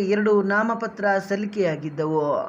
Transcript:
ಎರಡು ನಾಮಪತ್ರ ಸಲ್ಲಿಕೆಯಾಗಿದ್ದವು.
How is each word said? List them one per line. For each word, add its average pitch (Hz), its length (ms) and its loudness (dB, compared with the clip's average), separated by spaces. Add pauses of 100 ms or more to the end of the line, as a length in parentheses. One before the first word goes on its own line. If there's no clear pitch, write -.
(140)
ಎರಡು 208 280 4
ನಾಮಪತ್ರ 214 640 0 (240)
ಸಲ್ಲಿಕೆಯಾಗಿದ್ದವು. 156 960 -2 (240)